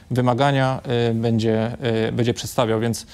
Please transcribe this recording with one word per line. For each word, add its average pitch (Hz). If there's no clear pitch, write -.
wymagania, 131
e, 117
będzie, 113
e, 113
będzie 117
przedstawiał. 110
Więc 113